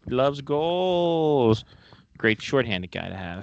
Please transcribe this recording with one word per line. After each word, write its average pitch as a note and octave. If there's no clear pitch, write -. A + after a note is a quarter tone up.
He -
loves C#3
goals. D#3+
Great A2
shorthanded G#2
guy F2+
to F#2
have. F2+